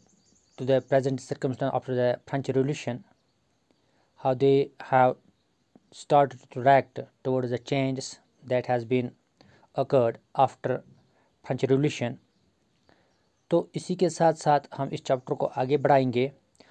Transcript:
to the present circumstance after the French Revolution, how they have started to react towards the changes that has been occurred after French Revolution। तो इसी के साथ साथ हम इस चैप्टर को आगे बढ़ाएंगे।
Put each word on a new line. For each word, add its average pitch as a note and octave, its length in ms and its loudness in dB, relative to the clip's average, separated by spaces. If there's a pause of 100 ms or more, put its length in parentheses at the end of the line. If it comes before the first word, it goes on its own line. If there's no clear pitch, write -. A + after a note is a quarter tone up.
(580)
to C3+ 60 -10
the C3 160 2
present C3 400 0
circumstance C3+ 520 -6
after B2+ 220 -4
the B2 120 0 (200)
French C#3 220 -6
Revolution, C3 480 -2 (1200)
how C3+ 140 0
they C#3 360 4 (100)
have B2+ 320 4 (800)
started C#3+ 480 2 (100)
to B2+ 100 -10
react C3+ 380 4 (260)
towards B2+ 280 -2
the B2 60 -2
changes C3+ 500 -4 (400)
that B2 180 -2
has A#2+ 180 -2
been B2 280 -2 (640)
occurred C3 420 0 (180)
after C3 460 -2 (640)
French C3 180 -6
Revolution। C3+ 520 0 (1400)
तो E3+ 240 0
इसी F3 200 -6
के F3+ 160 0
साथ E3 220 2
साथ D3 280 0 (160)
हम C#3 120 -6
इस D3 160 -10
चैप्टर C3+ 300 -2
को C#3 120 -2
आगे C3 300 -2
बढ़ाएंगे। C3+ 560 2 (380)